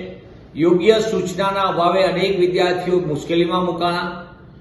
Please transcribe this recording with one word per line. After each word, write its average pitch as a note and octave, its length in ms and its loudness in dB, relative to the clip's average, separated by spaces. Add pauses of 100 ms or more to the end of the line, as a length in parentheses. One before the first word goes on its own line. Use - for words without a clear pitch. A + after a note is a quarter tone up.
(540)
યોગ્ય F3+ 460 4
સૂચનાના F#3+ 720 -2
અભાવે F3 320 2
અનેક F3+ 340 0
વિદ્યાર્થીઓ F3+ 640 0
મુશ્કેલીમાં E3+ 640 -2
મુકાણા. F3 460 -2 (500)